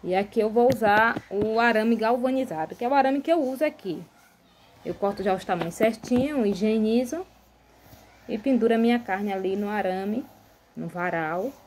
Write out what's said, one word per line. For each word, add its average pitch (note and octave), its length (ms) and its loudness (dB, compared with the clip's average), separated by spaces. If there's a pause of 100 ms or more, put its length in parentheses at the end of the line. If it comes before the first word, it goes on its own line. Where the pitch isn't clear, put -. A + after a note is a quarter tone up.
E F3+ 120 -4
aqui G3+ 260 0
eu G#3+ 80 2
vou A#3+ 240 4
usar A3 560 2
o G#3+ 320 0
arame A#3 340 2
galvanizado, A#3+ 800 -2
que - 80 -8
é A#3+ 60 -2
o C#4 60 0
arame C4+ 260 2
que D#4 100 -4
eu E4 120 4
uso C4 200 -2
aqui. F#3+ 400 -4 (800)
Eu E3+ 120 -6
corto G3+ 280 -4
já F#3+ 120 0
os F#3 100 -6
tamanhos E3+ 300 -4
certinho, B3 720 0
higienizo A3 800 0 (1000)
e G#3 120 -6
penduro A3+ 360 2
a A3+ 40 4
minha A#3 200 4
carne G#3 320 -4
ali F#3+ 240 -2
no G3+ 140 -4
arame, G3+ 560 -2 (500)
no E3 140 -10
varal F3 640 -4 (140)